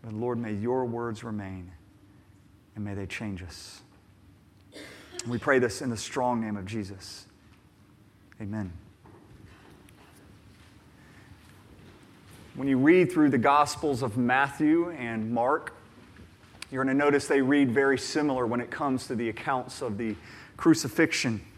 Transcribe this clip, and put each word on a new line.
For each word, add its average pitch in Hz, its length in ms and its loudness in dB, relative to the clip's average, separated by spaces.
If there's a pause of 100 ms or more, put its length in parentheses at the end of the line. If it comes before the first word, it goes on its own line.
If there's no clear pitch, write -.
But 113 100 -12
Lord, 117 260 -4
may 110 160 -6
your 123 320 -2
words 117 360 -6
remain 95 480 -10 (1040)
and 104 100 -8
may 101 100 -8
they 98 120 -8
change 95 380 -8
us. - 360 -18 (1500)
We 120 100 -2
pray 135 220 4
this 120 220 0
in 127 80 -4
the 113 60 -4
strong 123 440 -2
name 110 160 -6
of 95 100 -8
Jesus. 98 600 -10 (1120)
Amen. 101 320 -8 (3750)
When 131 120 -4
you 135 120 4
read 175 340 6
through 151 160 6
the 127 80 2
Gospels 143 640 2
of 113 140 -4
Matthew 139 760 2
and 117 380 -6
Mark, 123 440 0 (960)
you're 131 120 -4
gonna 135 120 2
notice 143 320 4
they 139 160 4
read 135 280 4
very 135 280 4
similar 135 480 -2
when 123 160 -2
it 117 80 -10
comes 131 380 -4
to 135 60 -6
the 113 140 -2
accounts 127 540 -6
of 110 160 -6
the 107 180 -4 (400)
crucifixion. 139 840 2 (160)